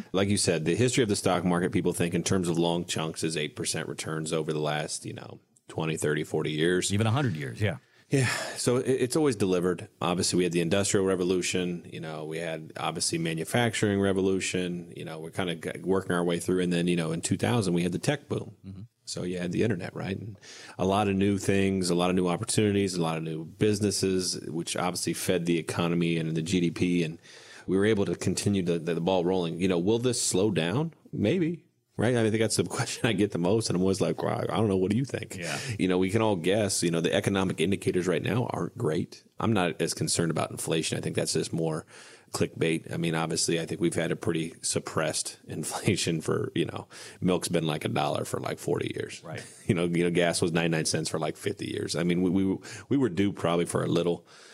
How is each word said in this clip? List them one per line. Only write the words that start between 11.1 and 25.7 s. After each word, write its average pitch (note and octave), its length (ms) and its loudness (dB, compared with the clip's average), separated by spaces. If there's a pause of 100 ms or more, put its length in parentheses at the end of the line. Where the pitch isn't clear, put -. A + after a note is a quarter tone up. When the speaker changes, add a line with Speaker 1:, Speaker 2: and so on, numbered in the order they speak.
Speaker 1:
You E2+ 60 -10
know, D#2 260 -8
we D#2+ 140 -8
had, D#2+ 380 -8
obviously, D#2+ 420 -2
manufacturing G2 840 0
revolution. F#2 920 0
You E2 100 -10
know, D#2+ 140 -10
we're D#2+ 120 -12
kinda F2 260 -2
g-, D#2+ 260 -8
working F#2 300 0
our F2 100 2
way F2 160 2
through. F#2 220 0
And F2+ 120 0
then, F2 140 2
you F2+ 80 2
know, E2 160 0
in E2 100 -4
two - 160 0
thousand, F#2 380 2
we E2+ 80 2
had F2+ 80 0
the F2 80 -2
tech - 300 -2
boom. A2+ 240 -6 (120)
Speaker 2:
Mm-hmm. F#2+ 180 -14 (240)
Speaker 1:
So - 180 -6
you F2+ 140 -4
had F2 120 -4
the F#2 140 2
internet, F#2 280 -2
right? F2+ 240 -4
And G#2+ 220 -12 (400)
a F2+ 60 0
lot G2+ 240 4
of G2 80 2
new G2 200 4
things, G2 540 2
a F2 60 2
lot F2+ 140 4
of F#2 40 2
new F2+ 140 2
opportunities, G2 640 2
a F2 80 0
lot D#2+ 160 -2
of D#2+ 60 -6
new D#2+ 200 -6
businesses, F#2+ 1000 0
which E2 300 -6
obviously F2+ 360 -2
fed F2+ 340 0
the E2+ 120 4
economy E2+ 580 0